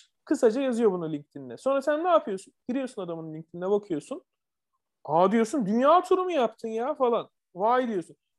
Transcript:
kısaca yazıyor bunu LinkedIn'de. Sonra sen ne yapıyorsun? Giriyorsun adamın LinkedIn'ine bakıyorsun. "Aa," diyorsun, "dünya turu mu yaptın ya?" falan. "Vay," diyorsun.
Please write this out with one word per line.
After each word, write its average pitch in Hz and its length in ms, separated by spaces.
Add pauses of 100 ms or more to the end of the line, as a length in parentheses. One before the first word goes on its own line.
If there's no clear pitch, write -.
(260)
kısaca 262 360
yazıyor 233 300
bunu 170 200
LinkedIn'de. 139 460
Sonra 269 240
sen 302 220
ne 370 60
yapıyorsun? 214 440 (140)
Giriyorsun 247 340
adamın 165 320
LinkedIn'ine 175 360
bakıyorsun. 208 540 (800)
"Aa," 175 280
diyorsun, 226 340
"dünya 269 380
turu 370 200
mu 359 80
yaptın 240 380
ya?" 233 260
falan. 233 340 (260)
"Vay," 233 320
diyorsun. 175 280 (240)